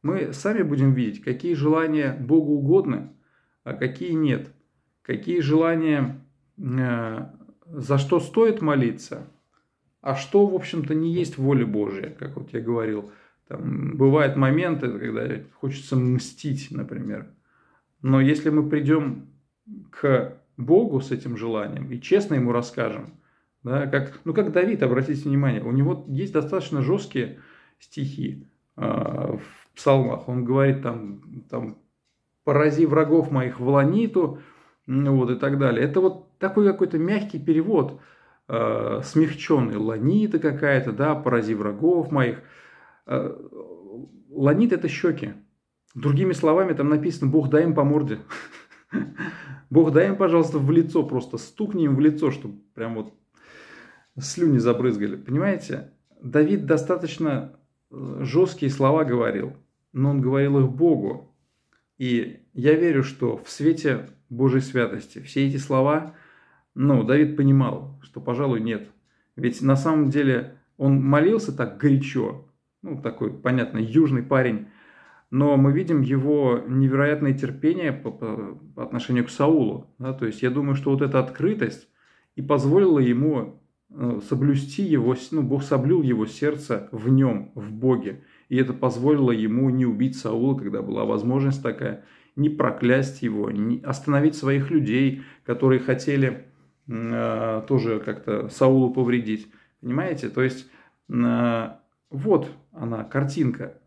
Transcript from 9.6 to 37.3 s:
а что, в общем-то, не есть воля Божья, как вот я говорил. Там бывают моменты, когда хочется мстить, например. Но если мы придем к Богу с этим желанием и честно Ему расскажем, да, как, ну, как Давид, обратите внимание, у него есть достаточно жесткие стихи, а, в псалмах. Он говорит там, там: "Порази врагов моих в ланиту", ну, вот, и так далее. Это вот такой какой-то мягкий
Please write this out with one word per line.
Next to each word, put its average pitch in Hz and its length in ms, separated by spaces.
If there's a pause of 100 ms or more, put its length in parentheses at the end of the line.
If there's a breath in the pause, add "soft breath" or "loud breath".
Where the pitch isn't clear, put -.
а 135 140
что, 202 300
в 190 80
общем-то, 156 400
не 165 200
есть 175 240
воля 135 280
Божья, 101 440
как - 260
вот - 160
я 120 80
говорил. 110 520 (360 loud breath)
Там - 480
бывают 139 400
моменты, 139 560
когда 113 380 (300)
хочется 135 360
мстить, 127 760
например. - 580 (720)
Но 135 180
если 147 300
мы 151 180
придем 143 640 (640)
к 131 460 (200)
Богу 151 420
с 135 120
этим 120 260
желанием 110 520
и 123 120
честно 196 340
Ему 120 160
расскажем, - 600 (500)
да, 135 240
как, 139 380
ну, 160 80
как - 180
Давид, 185 320
обратите 135 460
внимание, 135 340
у 120 80
него 143 380
есть 151 240
достаточно 156 480
жесткие 135 580 (400 loud breath)
стихи, 135 680 (300)
а, - 640
в - 380
псалмах. 131 520
Он 123 160
говорит 135 380
там, 113 680
там: 113 280 (680)
"Порази 151 420
врагов 151 460
моих 127 300
в 123 80
ланиту", 156 720 (460 loud breath)
ну, 139 300
вот, 127 160
и 127 40
так 139 240
далее. 123 260
Это 151 160
вот - 380
такой 196 260
какой-то 190 320
мягкий 180 420